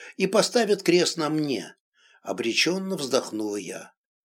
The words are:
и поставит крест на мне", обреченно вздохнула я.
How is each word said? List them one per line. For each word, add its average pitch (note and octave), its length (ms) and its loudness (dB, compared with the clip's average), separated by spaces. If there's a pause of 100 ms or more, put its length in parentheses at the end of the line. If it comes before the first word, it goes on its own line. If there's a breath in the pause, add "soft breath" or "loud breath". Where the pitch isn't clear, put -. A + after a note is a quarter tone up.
(180 loud breath)
и F#3+ 100 2
поставит G3+ 560 2
крест E3+ 340 4
на D3+ 120 -2
мне", D3 460 -2 (460 soft breath)
обреченно D#3 720 -2
вздохнула A2 640 -2
я. F2+ 360 -12 (320)